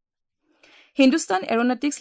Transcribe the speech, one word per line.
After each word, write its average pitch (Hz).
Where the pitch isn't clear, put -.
হিন্দুস্তান 320
এৰনেটিক্স 247